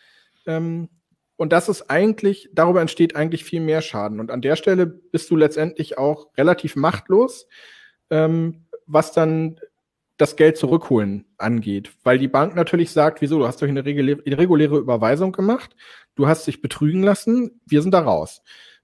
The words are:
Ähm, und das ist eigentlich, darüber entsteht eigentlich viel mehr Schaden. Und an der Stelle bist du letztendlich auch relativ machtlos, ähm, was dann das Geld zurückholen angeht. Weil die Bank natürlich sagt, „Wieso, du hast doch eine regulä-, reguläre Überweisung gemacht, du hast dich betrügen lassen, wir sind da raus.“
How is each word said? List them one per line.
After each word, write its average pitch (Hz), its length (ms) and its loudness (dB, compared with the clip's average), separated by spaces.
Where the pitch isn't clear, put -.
Ähm, 165 420 -6
und 156 160 -2
das 175 180 2
ist - 200 -6
eigentlich, 202 640 0
darüber 175 280 4
entsteht 165 340 0
eigentlich 160 280 -4
viel 165 180 -6
mehr 156 200 0
Schaden. 107 380 -8
Und 113 120 -10
an 123 100 -6
der 139 140 0
Stelle 185 320 2
bist - 420 -8
du 170 60 2
letztendlich 156 640 0
auch 147 400 -2
relativ 160 380 0
machtlos, 190 720 0
ähm, 165 560 -2
was 156 260 0
dann 160 480 0
das 151 180 0
Geld 156 220 4
zurückholen 117 680 -2
angeht. 107 540 -4
Weil 127 140 4
die 131 100 -2
Bank 151 280 0
natürlich 170 360 0
sagt, 156 300 0
„Wieso, 151 180 -2
du 120 80 2
hast 127 140 -6
doch 143 60 -2
eine 139 180 -4
regulä-, 143 400 -2
reguläre 151 520 2
Überweisung 127 540 0
gemacht, 208 440 -2
du 139 120 2
hast 156 200 0
dich - 140 -8
betrügen 156 420 -2
lassen, 226 640 0
wir 147 160 2
sind 185 120 0
da 180 60 6
raus.“ 92 420 -2